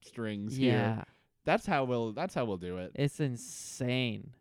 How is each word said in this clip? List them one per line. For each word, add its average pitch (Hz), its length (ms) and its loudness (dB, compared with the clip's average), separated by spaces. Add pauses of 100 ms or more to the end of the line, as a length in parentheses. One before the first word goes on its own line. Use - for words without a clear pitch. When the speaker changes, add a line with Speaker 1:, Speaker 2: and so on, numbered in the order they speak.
Speaker 1:
strings 107 520 -4
here. 131 160 6
Speaker 2:
Yeah. 113 300 2 (420)
Speaker 1:
That's 185 200 2
how 143 200 2
we'll, 117 260 0
that's 139 240 -4
how 131 100 2
we'll 101 120 0
do 90 200 -6
it. 90 180 -6
Speaker 2:
It's 139 240 0
insane. 123 1200 -2